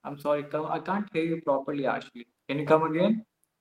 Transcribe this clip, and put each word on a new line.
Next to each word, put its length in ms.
I'm 140
sorry, 240
come, 240
I 140
can't 340
hear 100
you 160
properly, 460
actually. 400
Can 120
you 80
come 160
again? 420